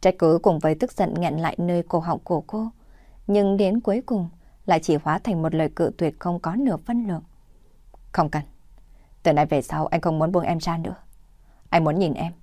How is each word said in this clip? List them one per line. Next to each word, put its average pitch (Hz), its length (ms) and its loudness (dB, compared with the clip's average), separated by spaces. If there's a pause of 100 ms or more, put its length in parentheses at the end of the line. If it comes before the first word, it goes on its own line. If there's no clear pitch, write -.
Trách 185 180 4
cứ 165 240 4
cùng 170 160 4
với 156 160 2
tức 156 180 -4
giận 175 220 -2
nghẹn 160 220 -2
lại 160 220 -4
nơi 175 240 0
cổ 170 180 -2
họng 165 240 -4
của 160 160 -2
cô, 220 280 -6 (580)
nhưng 202 300 2
đến 202 240 2
cuối 220 260 0
cùng 185 220 -2 (380)
lại 165 160 2
chỉ 160 220 2
hóa 156 140 0
thành 175 240 -2
một 160 120 -2
lời 160 220 2
cự 165 220 0
tuyệt 156 200 -2
không 175 220 -4
có 170 140 -6
nửa 240 220 0
phân 240 300 -4
lượng. 165 160 -4 (880)
"Không 160 160 2
cần. 151 140 -4 (800)
Từ 165 100 4
nay 147 140 4
về 147 160 2
sau 156 240 -4
anh 170 140 -2
không 160 180 0
muốn 165 140 0
buông 175 120 2
em 170 160 -2
ra 165 180 -4
nữa. 165 160 -8 (760)
Anh 170 140 4
muốn 151 140 0
nhìn 165 160 0
em." 170 180 -8 (100)